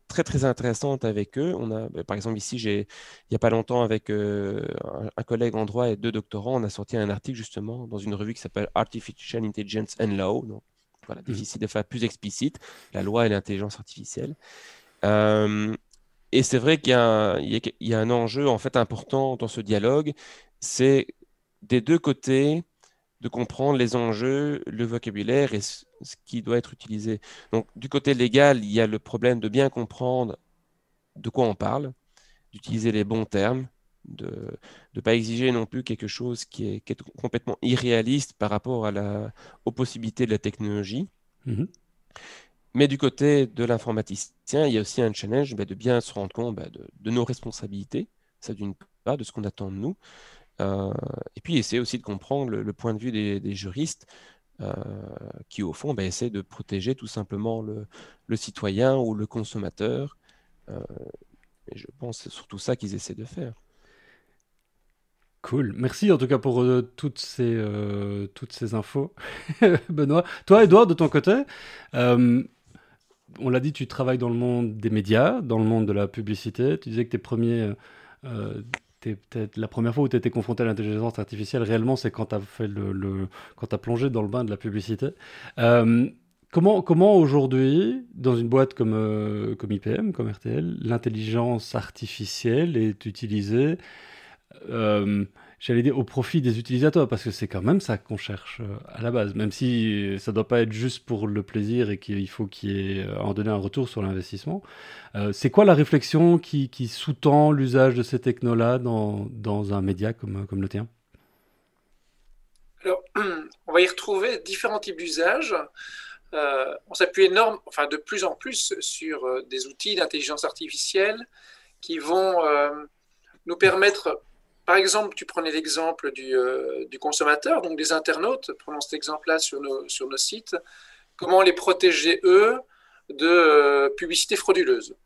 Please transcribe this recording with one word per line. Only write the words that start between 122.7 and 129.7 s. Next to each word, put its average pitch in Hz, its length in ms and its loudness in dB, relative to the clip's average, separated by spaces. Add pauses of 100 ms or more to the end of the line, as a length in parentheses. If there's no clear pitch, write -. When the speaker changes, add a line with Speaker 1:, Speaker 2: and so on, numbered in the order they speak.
Speaker 3:
nous 170 100 -6
permettre, 190 640 4 (460)
par 180 100 6
exemple, 196 380 2
tu - 120 -12
prenais 165 240 -4
l'exemple 156 600 -4
du, 131 240 -6
euh, 131 520 -2
du 135 120 -16
consommateur, 151 600 2
donc 165 160 -6
des 156 160 -2
internautes, 170 640 -2
prenons 147 220 -12
cet - 140 -8
exemple-là 156 440 -2
sur 143 220 -4
nos, 139 280 -6